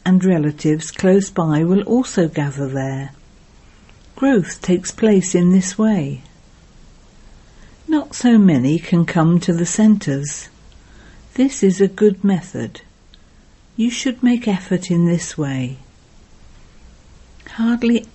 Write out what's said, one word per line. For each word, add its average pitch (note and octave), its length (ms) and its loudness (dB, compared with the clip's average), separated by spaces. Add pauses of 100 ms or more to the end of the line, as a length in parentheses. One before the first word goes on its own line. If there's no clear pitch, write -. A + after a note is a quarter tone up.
and F#3 200 2
relatives D#3 680 -2
close G3 400 0
by D#3 320 -2
will F#3 200 0
also A3+ 440 -2
gather C#3+ 400 -6
there. C3+ 460 -8 (1040)
Growth C4 440 0
takes F3+ 300 -2
place G3+ 460 0
in F3+ 160 4
this F#3 260 0
way. E3+ 440 -2 (1600)
Not D#4 300 -2
so A#3 220 4
many D#3 420 4
can E3+ 260 0
come E3+ 320 2
to F3 140 -2
the E3+ 140 -2
centres. D3+ 800 0 (880)
This C4+ 280 -2
is F#3+ 180 2
a G3 60 2
good G3 380 0
method. D#3 560 -4 (960)
You A3+ 120 0
should B3 320 -6
make A#3+ 280 0
effort F#3 420 -4
in E3+ 160 2
this E3+ 320 -4
way. C3+ 400 -6 (1700)
Hardly A#3 640 0